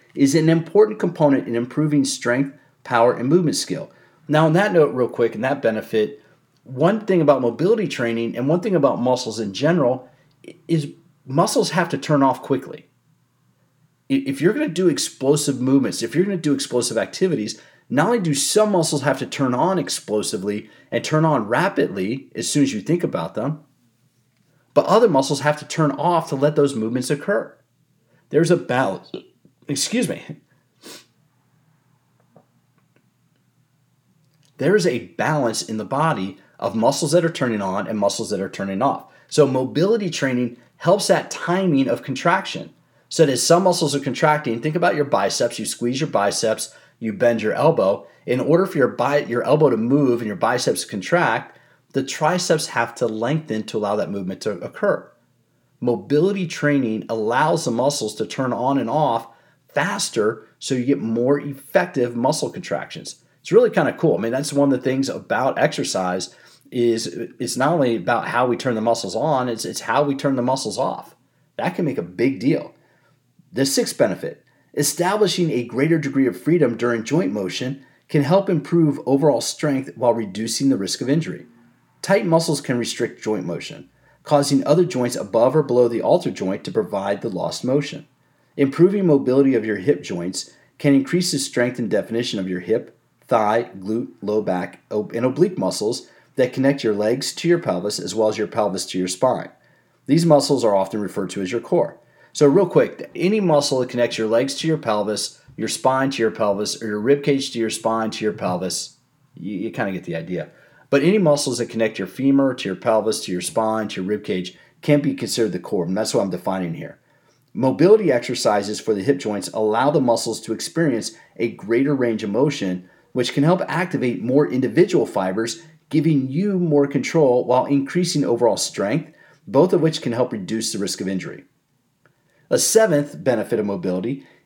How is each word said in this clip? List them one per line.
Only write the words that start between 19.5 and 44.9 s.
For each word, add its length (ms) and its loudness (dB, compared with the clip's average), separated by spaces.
on 260 2
explosively 920 -4
and 100 -2
turn 220 0
on 240 2
rapidly 880 -2
as 140 -6
soon 140 2
as 100 0
you 80 -6
think 240 -2
about 300 -6
them, 280 -4
but 120 4
other 240 6
muscles 300 2
have 180 2
to 80 -16
turn 260 0
off 380 0
to 60 -4
let 200 2
those 200 2
movements 340 -2
occur. 460 -4
There's 220 4
a 60 6
balance. 540 -2
Excuse 400 -2
me. 160 -8
There 160 4
is 100 2
a 220 -2
balance 560 -2
in 140 -8
the 60 -4
body 540 -2
of 160 -4
muscles 380 2
that 120 4
are 40 0
turning 300 -2
on 280 -4
and 100 -4
muscles 320 -2
that 100 -4
are 80 -4
turning 360 -4
off. 280 -2
So 200 4
mobility 640 0
training 460 -2
helps 300 2
that 240 2
timing 580 2
of 140 -2
contraction. 680 -2
So 160 4
that 60 4
as 120 0
some 200 6
muscles 320 2
are 40 0
contracting, 640 0
think 140 -2
about 200 2